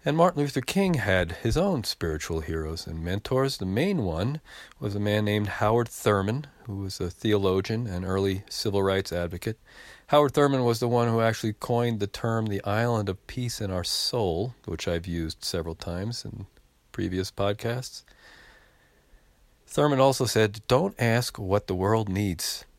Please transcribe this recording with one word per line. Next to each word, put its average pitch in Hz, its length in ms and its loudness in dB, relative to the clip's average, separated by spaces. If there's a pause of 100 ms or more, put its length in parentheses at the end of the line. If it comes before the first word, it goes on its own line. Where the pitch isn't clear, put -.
And 151 120 2
Martin 170 240 4
Luther 143 200 0
King 185 340 2
had 95 380 2 (100)
his - 140 2
own 170 260 0
spiritual 80 600 -4
heroes 80 440 -6
and 80 160 -8
mentors. 127 540 -2
The 95 100 -6
main 139 380 0
one 95 360 -2 (380)
was 101 160 -4
a 101 60 -2
man 104 240 2
named 104 240 0
Howard 113 400 2
Thurman, 107 580 0 (200)
who 101 100 -8
was 98 240 -6
a 90 100 -4
theologian 104 760 0
and 90 160 -4
early 98 440 0
civil 101 360 -2
rights 98 280 2
advocate. 87 460 -4 (480)
Howard 147 260 6
Thurman 139 300 4
was 117 160 2
the 120 80 0
one 120 220 4
who 113 120 4
actually 113 340 0
coined 120 440 0
the 101 80 -2
term 113 400 -2
the 98 160 -4
island 110 460 0
of 95 180 -6
peace - 340 -6
in 101 120 -4
our 90 100 -2
soul, 107 720 -2 (100)
which 85 220 -6
I've 85 220 -2
used 82 340 -4
several 82 320 -4
times 92 500 -8
in 101 220 -12 (460)
previous 92 400 -4
podcasts. 117 720 -4 (1600)
Thurman 147 320 2
also 135 260 6
said, 110 440 2
"Don't 175 320 4
ask 117 360 2
what 101 300 0
the 95 80 0
world 104 340 2
needs. 95 560 -2 (140)